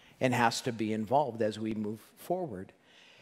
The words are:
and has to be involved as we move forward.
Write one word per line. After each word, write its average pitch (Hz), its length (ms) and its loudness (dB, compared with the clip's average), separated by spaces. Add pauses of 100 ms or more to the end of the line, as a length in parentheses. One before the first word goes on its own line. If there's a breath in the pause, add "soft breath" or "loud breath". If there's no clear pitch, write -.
(200 soft breath)
and 127 140 4
has 117 260 4
to 123 120 -4
be 110 200 -2
involved 113 500 0
as 107 160 0
we 110 160 -4
move 107 240 -4 (180)
forward. 147 540 -6 (520 soft breath)